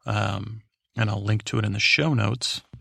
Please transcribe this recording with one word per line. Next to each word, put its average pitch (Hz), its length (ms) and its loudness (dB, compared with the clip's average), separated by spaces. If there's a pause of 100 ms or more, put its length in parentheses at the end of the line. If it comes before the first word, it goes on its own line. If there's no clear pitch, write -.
um, 104 560 -2 (340)
and 110 140 2
I'll 101 140 -2
link 107 220 2
to - 120 -2
it 107 80 0
in 104 80 -2
the 104 60 -4
show 151 340 4
notes. 113 480 0 (200)